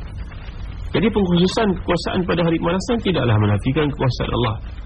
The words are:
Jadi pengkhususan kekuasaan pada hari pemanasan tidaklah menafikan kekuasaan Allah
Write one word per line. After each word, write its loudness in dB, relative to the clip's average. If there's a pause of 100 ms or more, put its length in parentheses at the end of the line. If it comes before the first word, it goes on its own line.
(920)
Jadi 2
pengkhususan 2 (120)
kekuasaan -2
pada 0
hari 2
pemanasan 0
tidaklah 2
menafikan 2
kekuasaan -2
Allah 0 (320)